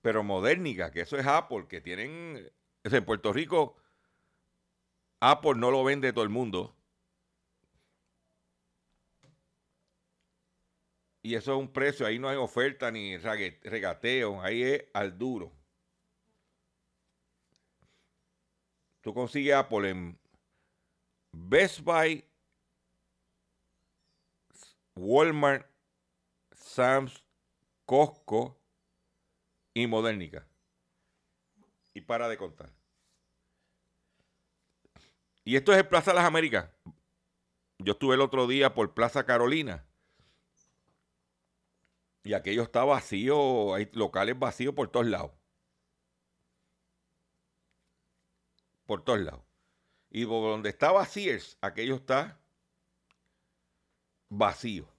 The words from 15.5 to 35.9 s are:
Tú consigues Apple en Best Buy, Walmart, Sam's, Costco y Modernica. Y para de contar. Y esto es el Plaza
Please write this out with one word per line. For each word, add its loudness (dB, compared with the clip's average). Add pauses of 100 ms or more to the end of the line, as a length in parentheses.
Tú -8
consigues 0
Apple 0
en -10 (1120)
Best 0
Buy, 0 (2750)
Walmart, 2 (840)
Sam's, -2 (640)
Costco 0 (1160)
y 0
Modernica. -4 (1500)
Y -16
para -4
de -6
contar. -14 (2750)
Y 2
esto 6
es 10
el 4
Plaza 4